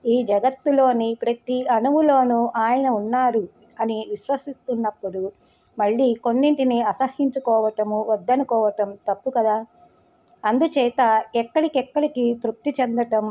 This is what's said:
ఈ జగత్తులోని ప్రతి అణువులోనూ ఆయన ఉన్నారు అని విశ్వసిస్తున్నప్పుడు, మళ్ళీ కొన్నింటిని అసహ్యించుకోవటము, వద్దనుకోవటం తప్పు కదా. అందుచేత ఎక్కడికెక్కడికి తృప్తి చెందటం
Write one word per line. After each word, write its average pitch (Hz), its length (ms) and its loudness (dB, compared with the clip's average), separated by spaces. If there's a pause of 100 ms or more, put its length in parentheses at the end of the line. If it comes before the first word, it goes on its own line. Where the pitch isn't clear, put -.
ఈ 240 200 2
జగత్తులోని 240 880 2
ప్రతి 233 440 -4 (100)
అణువులోనూ 254 720 2 (160)
ఆయన 240 320 0
ఉన్నారు 233 540 0 (380)
అని 226 180 -2 (120)
విశ్వసిస్తున్నప్పుడు, 226 1120 -6 (560)
మళ్ళీ 226 360 2
కొన్నింటిని 254 680 2
అసహ్యించుకోవటము, 220 1300 -2
వద్దనుకోవటం 214 840 0 (140)
తప్పు 196 260 -4
కదా. 220 260 2 (880)
అందుచేత 247 560 0 (340)
ఎక్కడికెక్కడికి 294 920 -2 (100)
తృప్తి 233 360 -6
చెందటం 240 600 -2